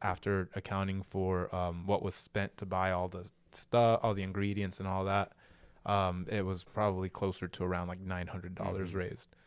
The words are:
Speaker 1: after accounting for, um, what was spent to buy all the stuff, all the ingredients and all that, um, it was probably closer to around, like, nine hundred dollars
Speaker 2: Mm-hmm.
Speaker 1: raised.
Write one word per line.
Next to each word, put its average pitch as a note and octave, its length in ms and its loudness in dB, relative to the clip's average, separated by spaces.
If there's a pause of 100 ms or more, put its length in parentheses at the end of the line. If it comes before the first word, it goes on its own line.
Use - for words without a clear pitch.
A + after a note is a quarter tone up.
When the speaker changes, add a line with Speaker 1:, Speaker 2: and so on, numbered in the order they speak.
Speaker 1:
after F#2+ 540 0
accounting G2 480 -2
for, F#2 520 0
um, F2 320 -2
what G2 160 4
was F#2+ 120 -2
spent - 420 -4
to - 80 -10
buy F#2 280 2
all F2+ 180 0
the F2+ 160 -10 (240)
stuff, A#2 520 6
all A2 120 2
the G2 80 -2
ingredients G2+ 580 0
and F#2+ 80 -4
all F#2+ 160 0
that, G2 280 2 (520)
um, F#2 460 2
it G2+ 160 0
was F#2 180 -4
probably F#2+ 460 0
closer F#2+ 360 -2
to - 160 -8
around, F2+ 260 0
like, F2+ 120 -6
nine F#2 280 -4
hundred F2+ 260 -8
dollars F#2+ 340 -4
Speaker 2:
Mm-hmm. F#2+ 120 -4
Speaker 1:
raised. - 280 -6 (180)